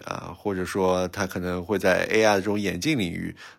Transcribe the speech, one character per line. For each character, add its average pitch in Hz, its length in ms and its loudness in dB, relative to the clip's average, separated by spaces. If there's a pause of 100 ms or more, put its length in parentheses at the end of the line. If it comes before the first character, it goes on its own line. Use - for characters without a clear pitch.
啊， - 300 -10
或 98 200 -4
者 90 100 -2
说 92 440 2
它 98 180 -4
可 92 120 -6
能 90 240 -4
会 98 140 0
在 90 320 2
A 110 160 4
R 104 120 6
这 95 40 2
种 104 180 0
眼 90 220 -2
镜 151 160 0
领 90 140 0
域 87 240 -8 (240)